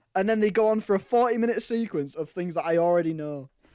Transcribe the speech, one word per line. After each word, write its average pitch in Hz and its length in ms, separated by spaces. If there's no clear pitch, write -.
And 196 120
then 220 120
they 214 100
go 220 200
on 220 100
for 202 160
a - 40
forty-minute 233 640
sequence 208 540
of 160 120
things 180 260
that 160 120
I 170 120
already 170 360
know, 147 360